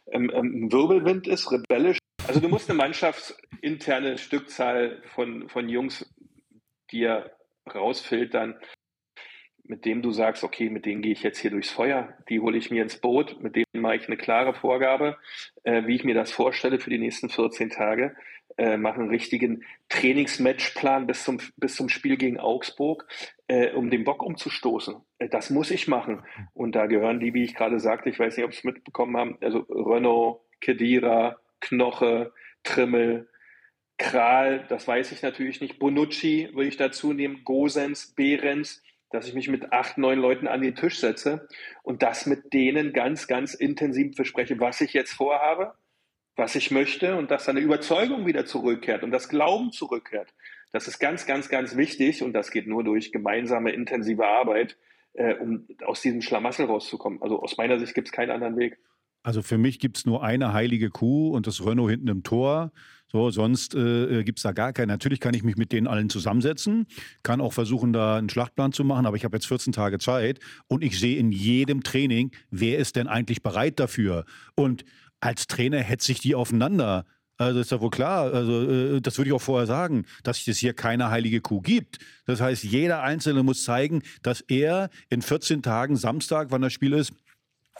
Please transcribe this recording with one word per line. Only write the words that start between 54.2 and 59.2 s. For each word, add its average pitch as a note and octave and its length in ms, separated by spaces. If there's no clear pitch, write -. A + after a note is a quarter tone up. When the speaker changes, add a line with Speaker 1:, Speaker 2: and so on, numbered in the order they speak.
Speaker 1:
Arbeit, A2+ 500
äh, A#2 200
um A2+ 340
aus A2+ 140
diesem A#2+ 200
Schlamassel B2 460
rauszukommen. G#2+ 560
Also G#2 180
aus - 160
meiner A#2+ 220
Sicht A#2 160
gibt's - 160
keinen A#2+ 180
anderen A#2 280
Weg. A#2+ 200